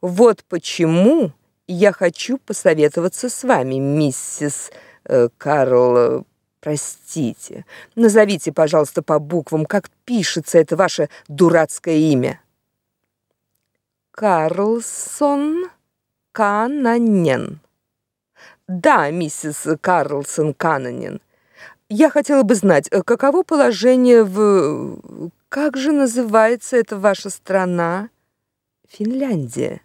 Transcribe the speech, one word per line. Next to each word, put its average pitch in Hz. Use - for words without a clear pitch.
Вот 190
почему 180
я 185
хочу 202
посоветоваться 170
с -
вами, 135
миссис, 143
э, 120
Карл, 127
э, 123
простите. -
Назовите, 208
пожалуйста, 156
по 151
буквам, 156
как -
пишется 180
это 160
ваше 165
дурацкое 160
имя. 139
Карлсон 226
Кананен. 214
Да, 180
миссис 156
Карлсон 147
Кананен. 123
Я 240
хотела 285
бы 220
знать, 175
э, 196
каково 285
положение 247
в... 170
Как 277
же 269
называется 240
эта 220
ваша 196
страна? 185
Финляндия. 208